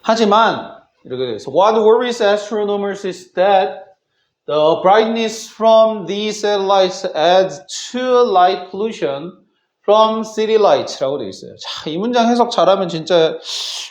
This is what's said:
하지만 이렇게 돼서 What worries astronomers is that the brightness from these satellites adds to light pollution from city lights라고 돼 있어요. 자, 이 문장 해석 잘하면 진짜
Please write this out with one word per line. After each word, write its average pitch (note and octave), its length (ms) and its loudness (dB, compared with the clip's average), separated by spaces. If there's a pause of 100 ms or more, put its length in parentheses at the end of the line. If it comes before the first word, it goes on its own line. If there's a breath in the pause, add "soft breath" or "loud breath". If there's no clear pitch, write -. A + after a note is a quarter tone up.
하지만 G#3+ 760 2 (260)
이렇게 B2+ 220 -6
돼서 A#2 260 -8
What G3+ 280 2
worries A#3 440 2
astronomers G3+ 800 -2
is - 280 -10
that F#3+ 480 2 (640)
the D3+ 360 2
brightness A3+ 720 0
from A3 520 4
these G#3 340 -6
satellites G3 640 0 (100)
adds E3+ 460 2 (300)
to B3 100 -6 (300)
light F#3 400 2
pollution F3+ 720 -8 (400)
from A3 400 2
city A3 320 -2
lights라고 C#3+ 640 0
돼 G#2+ 80 -10
있어요. - 300 -16
자, - 320 -12
이 D3+ 80 -8
문장 A#3 320 0
해석 A#3+ 220 0
잘하면 F#3+ 360 2
진짜 D#3+ 500 0 (540 loud breath)